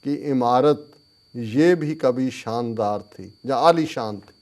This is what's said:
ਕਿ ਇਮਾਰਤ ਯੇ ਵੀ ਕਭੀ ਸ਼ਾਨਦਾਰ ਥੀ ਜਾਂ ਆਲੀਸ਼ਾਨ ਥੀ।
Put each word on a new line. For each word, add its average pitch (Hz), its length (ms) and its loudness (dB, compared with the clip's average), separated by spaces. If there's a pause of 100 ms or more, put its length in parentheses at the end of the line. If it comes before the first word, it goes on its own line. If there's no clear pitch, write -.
ਕਿ 143 120 -2
ਇਮਾਰਤ 131 640 2 (580)
ਯੇ 123 380 2
ਵੀ 156 200 -4
ਕਭੀ 131 360 0
ਸ਼ਾਨਦਾਰ 113 720 -4
ਥੀ 95 300 -20 (160)
ਜਾਂ 127 120 -2
ਆਲੀਸ਼ਾਨ 143 580 0
ਥੀ। - 260 -20